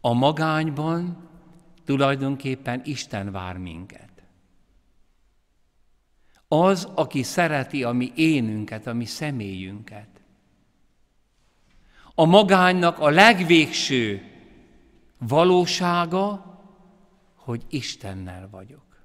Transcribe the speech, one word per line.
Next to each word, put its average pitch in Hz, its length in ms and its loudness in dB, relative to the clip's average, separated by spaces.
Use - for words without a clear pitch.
A 120 120 0
magányban 156 1160 -2
tulajdonképpen 135 1000 -2
Isten 104 460 -10
vár 92 260 -10
minket. 90 520 -14
Az, 180 480 2
aki 139 280 -2
szereti 147 600 -2
a 120 80 -2
mi 123 240 -2
énünket, 113 720 -2
a 117 60 -8
mi 117 120 -6
személyünket. 104 1000 -10
A 160 100 6
magánynak 180 760 6
a 151 100 4
legvégső 156 1200 4
valósága, 175 1300 0
hogy 117 340 -10
Istennel 95 840 -12
vagyok. 95 340 -20